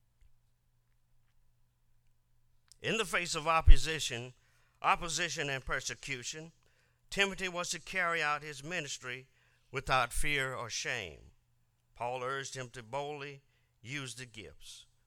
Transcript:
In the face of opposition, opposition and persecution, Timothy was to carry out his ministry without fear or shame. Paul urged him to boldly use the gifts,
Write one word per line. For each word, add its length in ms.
In 160
the 60
face 320
of 100
opposition, 880
opposition 680
and 160
persecution, 880
Timothy 400
was 220
to 80
carry 420
out 220
his 220
ministry 640
without 420
fear 400
or 160
shame. 600
Paul 300
urged 320
him 140
to 120
boldly 600
use 360
the 100
gifts, 600